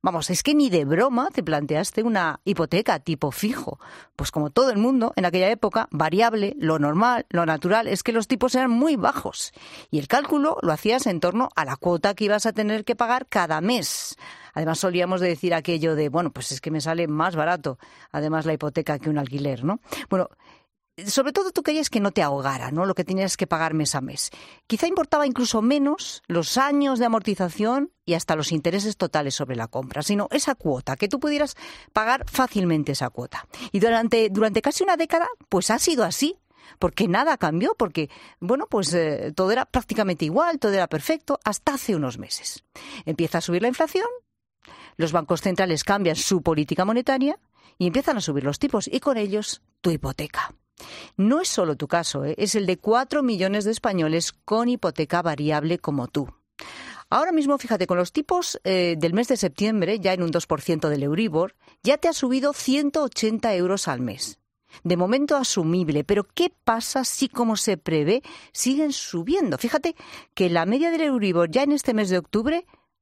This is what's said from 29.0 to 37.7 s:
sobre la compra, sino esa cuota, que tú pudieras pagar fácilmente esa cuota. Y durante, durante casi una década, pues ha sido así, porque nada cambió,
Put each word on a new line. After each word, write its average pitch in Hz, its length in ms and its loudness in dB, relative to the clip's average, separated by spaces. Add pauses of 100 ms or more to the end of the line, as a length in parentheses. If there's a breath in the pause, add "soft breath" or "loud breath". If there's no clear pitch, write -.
sobre 131 220 -4
la 117 120 -6
compra, 131 340 -6
sino 202 280 0
esa 285 240 0
cuota, 135 420 -4
que 208 120 -2
tú 262 100 -2
pudieras 294 380 -2 (380 loud breath)
pagar 226 360 0
fácilmente 170 600 0
esa 131 160 -4
cuota. - 400 -12 (240 loud breath)
Y 196 80 0
durante, 226 480 4
durante 208 320 2
casi 294 240 2
una 359 140 4
década, 330 300 0 (200)
pues 185 220 0
ha 233 80 4
sido 269 260 2
así, 294 320 0 (420 soft breath)
porque 190 300 0
nada 247 300 2
cambió, 185 400 0